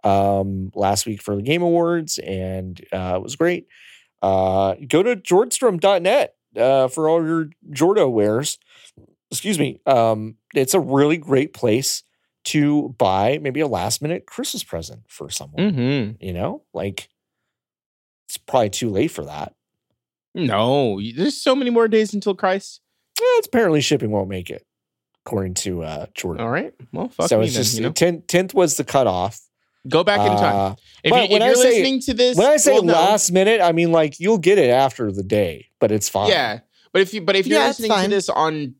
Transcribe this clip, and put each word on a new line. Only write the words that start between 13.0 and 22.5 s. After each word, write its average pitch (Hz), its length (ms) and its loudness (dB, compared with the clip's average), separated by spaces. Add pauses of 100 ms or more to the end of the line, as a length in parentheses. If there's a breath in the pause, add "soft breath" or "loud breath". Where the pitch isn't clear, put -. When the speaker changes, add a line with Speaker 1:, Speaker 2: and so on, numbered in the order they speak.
Speaker 1:
maybe 139 180 -4
a 151 80 0
last 104 320 -4
minute 165 260 -6
Christmas - 380 -10
present 85 420 -12
for - 220 -18
someone. 151 460 -4
Speaker 2:
Mm-hmm. 123 500 -4
Speaker 1:
You 92 80 -8
know, 143 300 -6 (100)
like, 95 380 -10 (1160)
it's - 120 -14
probably 113 320 0
too 117 180 -6
late 107 220 -2
for 76 160 -12
that. 76 280 -12 (800)
Speaker 2:
No, 120 680 0
y-, 113 160 -8
there's 262 240 -2
so 262 160 2
many 254 140 -2
more 233 180 2
days 220 260 0
until 202 200 -2
Christ. 190 460 -4 (380)